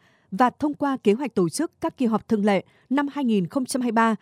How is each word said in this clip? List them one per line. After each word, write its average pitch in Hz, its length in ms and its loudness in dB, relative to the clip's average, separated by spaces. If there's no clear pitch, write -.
và 240 200 2
thông 285 240 -4
qua 277 220 -2
kế 208 160 2
hoạch 247 220 -2
tổ 175 140 2
chức 311 320 -4
các 330 160 -6
kỳ 254 100 0
họp 220 220 -2
thường 202 160 0
lệ 202 200 2
năm 285 220 0
hai 294 120 -4
nghìn 208 220 2
không 262 180 -4
trăm 262 180 -4
hai 240 80 -2
mươi 214 40 -4
ba 226 280 2